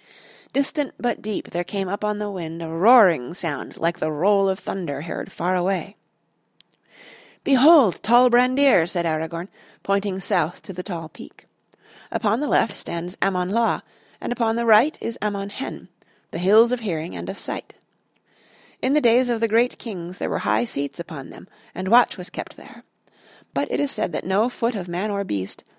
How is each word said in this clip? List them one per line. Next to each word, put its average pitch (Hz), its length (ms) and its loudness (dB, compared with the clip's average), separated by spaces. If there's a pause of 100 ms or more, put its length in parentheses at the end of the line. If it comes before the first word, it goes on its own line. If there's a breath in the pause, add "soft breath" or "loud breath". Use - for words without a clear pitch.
(520 loud breath)
Distant 277 460 0
but 233 220 -2
deep, 208 300 -4
there 175 140 -2
came 196 220 -2
up 196 160 -4
on 208 160 -2
the 208 120 -4
wind 170 320 -6
a 160 60 -6
roaring 170 680 4
sound 143 420 -6
like 170 220 -2
the 156 120 -2
roll 196 380 2
of 190 100 -2
thunder 170 440 -6
heard - 280 -6
far 185 240 -2
away. 185 420 -2 (1500 loud breath)
"Behold, 269 580 6
Tall 240 280 4
Brandir," 247 580 4
said 170 160 -2
Aragorn, 165 440 0 (340 loud breath)
pointing 196 360 0
south 175 440 0
to 185 100 -10
the 180 100 -6
tall 165 280 -6
peak. - 360 -14 (640 loud breath)
"Upon 226 300 0
the 285 80 -2
left 196 240 2
stands 175 500 -6
Amon 185 280 0
Lha, 202 320 0 (360 soft breath)
and 233 140 -6
upon 226 240 0
the 233 80 -2
right 233 340 4
is 226 220 -6
Amon 202 300 -4
Hen, 185 380 -8 (420 soft breath)
the 165 80 -6
hills 214 340 6
of 240 80 -2
hearing 180 340 -4
and 175 140 -6
of 202 100 -8
sight. - 360 -8 (1080 soft breath)
In 269 140 0
the 294 80 4
days 247 260 4
of 233 120 0
the 226 80 2
great 233 280 2
kings 180 400 -8
there 165 140 -4
were 165 80 -2
high 214 260 0
seats 277 340 -4
upon 151 300 -8
them, - 200 -16 (260 soft breath)
and 185 140 -4
watch 233 280 4
was - 140 -10
kept - 260 -8
there. - 260 -16 (720 soft breath)
But 277 180 -2
it 277 100 0
is 285 100 0
said 180 240 -2
that - 100 -4
no 202 240 2
foot 233 260 -2
of 185 140 -4
man 185 220 -4
or 202 120 -2
beast 190 420 -4 (140 soft breath)